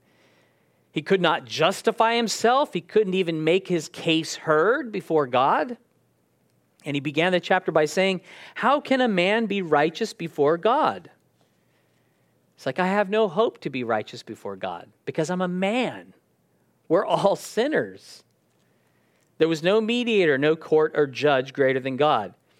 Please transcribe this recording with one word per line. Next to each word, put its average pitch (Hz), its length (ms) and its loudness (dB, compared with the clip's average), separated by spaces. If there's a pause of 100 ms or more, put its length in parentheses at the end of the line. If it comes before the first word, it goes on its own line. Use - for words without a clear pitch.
(920)
He 156 100 -6
could 185 180 0
not 175 260 2
justify 196 680 0
himself. 240 580 0
He 175 80 -6
couldn't 196 340 0
even 165 280 -2
make 185 240 2
his 165 220 -2
case 160 460 -2
heard 214 560 0
before 160 340 -2
God. 180 520 0 (1080)
And 143 100 -4
he 143 60 -2
began 151 300 2
the 180 80 4
chapter 185 320 0
by 156 140 6
saying, 185 360 0 (340)
"How 269 240 2
can 262 220 0
a 254 60 2
man 208 400 2
be 196 140 -2
righteous 160 520 0
before 156 440 0
God?" 175 520 0 (1500)
It's - 120 -14
like, 131 120 -6
"I 180 80 0
have 196 220 0
no 214 180 0
hope 185 340 -2
to 147 100 -8
be 131 120 -6
righteous 113 400 -4
before 101 320 -12
God 90 320 -10 (160)
because 156 260 -4
I'm 180 120 -4
a 185 60 -2
man." 185 640 -4 (760)
We're 196 180 0
all 175 300 0
sinners. 165 880 -6 (1160)
There 160 80 4
was 160 160 -2
no 208 180 2
mediator, 214 560 0
no 151 180 2
court 156 380 0
or 147 140 2
judge 131 460 0
greater 131 260 2
than 131 180 -6
God. 127 380 0 (240)